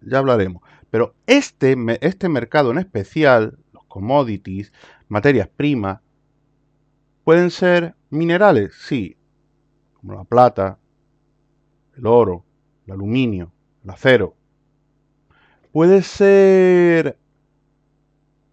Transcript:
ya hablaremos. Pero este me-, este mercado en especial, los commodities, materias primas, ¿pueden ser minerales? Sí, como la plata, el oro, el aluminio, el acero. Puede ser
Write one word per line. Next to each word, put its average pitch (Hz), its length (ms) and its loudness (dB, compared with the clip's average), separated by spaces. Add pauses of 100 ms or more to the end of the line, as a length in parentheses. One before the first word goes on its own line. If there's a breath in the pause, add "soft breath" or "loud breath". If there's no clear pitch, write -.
ya 131 180 -4
hablaremos. 107 420 -2 (300 soft breath)
Pero 107 240 -2 (100)
este 175 520 0
me-, 117 240 -4
este 185 280 -4
mercado 135 420 -2
en 139 60 -4
especial, 127 800 -2 (160)
los - 120 -20
commodities, 104 880 -6 (340 soft breath)
materias 107 400 0
primas, 113 540 -6 (1200)
¿pueden 170 260 2
ser 175 460 -2 (140)
minerales? 165 680 0
Sí, 104 420 -8 (840)
como 98 140 -18
la 98 120 -18
plata, 117 520 0 (1160)
el 123 100 -14
oro, 104 380 2 (420)
el 98 80 -20
aluminio, 101 580 -6 (320)
el 95 60 -20
acero. 110 460 0 (1400)
Puede 180 240 4
ser 185 1160 2 (1300)